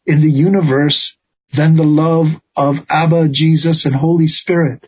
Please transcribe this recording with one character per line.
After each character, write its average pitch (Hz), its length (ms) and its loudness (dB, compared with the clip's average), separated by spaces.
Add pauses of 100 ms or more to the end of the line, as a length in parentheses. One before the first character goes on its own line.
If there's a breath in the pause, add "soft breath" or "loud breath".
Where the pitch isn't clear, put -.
in 151 160 0
the 156 80 2
universe 147 880 0 (400)
than 156 220 2
the 160 100 2
love 156 500 0 (180)
of 143 240 -2 (120)
Abba, 160 400 0
Jesus, 156 560 0
and 135 100 -2
Holy 160 320 0
Spirit. 160 600 -4